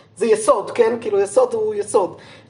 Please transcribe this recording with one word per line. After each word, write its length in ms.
זה 100
יסוד, 440
כן? 300
כאילו, 200
יסוד 340
הוא 200
יסוד. 420